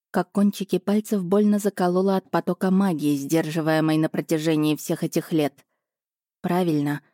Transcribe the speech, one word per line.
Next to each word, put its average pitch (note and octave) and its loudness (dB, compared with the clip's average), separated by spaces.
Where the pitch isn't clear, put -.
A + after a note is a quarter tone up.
как F3+ -4
кончики G3+ 0
пальцев G#3 -2
больно G#3 2
закололо F#3+ 0
от - -6
потока F3+ -2
магии, D#3+ 2
сдерживаемой D#3 0
на D#3+ 2
протяжении D#3 0
всех - -6
этих E3 -4
лет. D3+ -2
Правильно, D#3 0